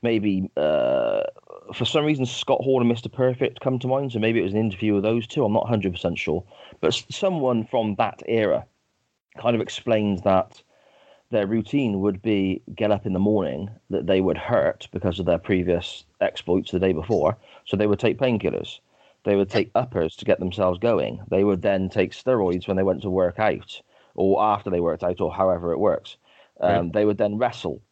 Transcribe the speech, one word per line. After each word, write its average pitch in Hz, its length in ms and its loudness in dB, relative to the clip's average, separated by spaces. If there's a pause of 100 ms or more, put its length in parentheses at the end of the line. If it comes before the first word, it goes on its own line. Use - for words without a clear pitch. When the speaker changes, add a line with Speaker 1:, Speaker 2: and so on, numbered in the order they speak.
Speaker 1:
maybe, 104 540 0
uh, 64 680 2 (500)
for - 100 -4
some 147 220 0
reason, 147 200 2
Scott - 360 -2
Hall 131 180 2
and 120 80 4
Mister 117 220 0
Perfect 127 500 0
come 131 200 -2
to 127 100 -4
mind. 135 240 -2
So 117 60 -2
maybe 113 200 2
it 95 40 2
was 95 100 -2
an 107 80 2
interview 107 320 0
with 101 100 2
those 110 240 0
two. 147 160 -2
I'm 104 80 2
not 107 160 2
hundred 104 240 0
percent 87 260 -4
sure, 82 280 -4 (340)
but - 160 0
s-, - 140 -6
someone 131 560 0
from 110 300 -2
that 110 300 -2
era 104 400 0 (720)
kind 120 160 0
of 113 80 0
explains 104 600 0
that 95 420 2 (680)
their 104 160 2
routine 113 540 0
would 98 220 0
be 98 400 0 (120)
get 107 160 0
up 101 160 0
in 107 60 -2
the 92 80 0
morning, 98 500 0 (200)
that 85 180 -2
they 95 140 4
would 92 160 2
hurt 80 560 0
because 90 260 -2
of 92 60 -2
their 87 120 2
previous 90 680 -2 (160)
exploits 92 500 -2
the 90 80 0
day 95 140 2
before. 87 440 0 (280)
So - 100 -4
they 104 100 2
would 104 140 2
take 107 180 0
painkillers. 98 640 -2 (460)
They 104 100 2
would 98 140 2
take 101 260 0
uppers 110 400 0
to - 100 -12
get 95 140 2
themselves 90 400 -2
going. 92 500 0
They 95 140 2
would 98 200 2
then 95 260 0
take 95 240 -2
steroids 95 520 0
when 95 120 -2
they 98 60 2
went 92 180 0
to 101 80 -6
work 90 300 0
out, 104 400 -2 (360)
or 95 260 2
after 104 300 0
they 87 80 0
worked 85 240 -2
out, 90 180 -2
or 82 100 0
however 87 400 0
it 82 60 -2
works. 87 400 -2 (440)
Um, 90 80 2 (180)
Speaker 2:
Right. 82 60 -8
Speaker 1:
they 107 120 2
would 104 140 0
then 104 180 0
wrestle 110 420 -4 (120)